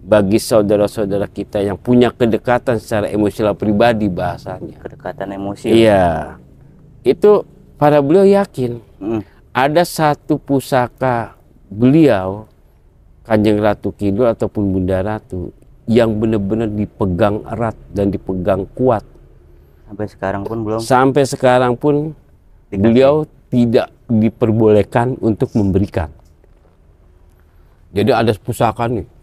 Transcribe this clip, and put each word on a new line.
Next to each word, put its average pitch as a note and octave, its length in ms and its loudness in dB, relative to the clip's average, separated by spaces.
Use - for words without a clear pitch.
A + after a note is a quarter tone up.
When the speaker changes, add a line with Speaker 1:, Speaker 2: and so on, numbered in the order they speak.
Speaker 1:
bagi G2+ 400 2
saudara-saudara G2+ 880 0
kita G2+ 340 -8
yang G2 140 -4
punya B2 340 2
kedekatan A#2+ 680 -2
secara G#2 260 -4
emosional G#2 480 -2
pribadi G#2+ 540 0
bahasanya. F2+ 720 -8
Speaker 2:
Kedekatan F#2 500 -12
emosi. G2 400 -8
Speaker 1:
Iya. F#2+ 680 2
Itu G3+ 460 2
para D3 240 4
beliau E3 260 4
yakin. C3+ 540 0
Speaker 2:
Mm. G#2+ 240 -6
Speaker 1:
Ada D3+ 340 2
satu D3+ 520 -2
pusaka B2+ 1000 -2
beliau, A2 840 2
Kanjeng G#2+ 340 2
Ratu G#2 360 -2
Kidul G#2 340 -2
ataupun A2 420 -4
Bunda F#2+ 320 -2
Ratu, G2 540 -10
yang A2+ 280 2
benar-benar G#2+ 560 -2
dipegang G#2 800 -2
erat A2 300 -6
dan G2 220 -2
dipegang F#2 580 -4
kuat. A#2+ 380 -2
Speaker 2:
Sampai G#2+ 220 -10
sekarang G2 340 -8
pun A2 180 -8
belum? A2 180 -4
Speaker 1:
Sampai C3 460 2
sekarang B2+ 500 0
pun D3 400 -2
Speaker 2:
Dikasih. G2 120 -8
Speaker 1:
beliau B2 360 4
tidak A#2+ 420 2
diperbolehkan A2 1120 2
untuk A2+ 340 -2
memberikan. G2 540 -2
Jadi G#2 220 -2
ada A#2 240 0
pusaka A#2 500 -4
nih A#2 200 -6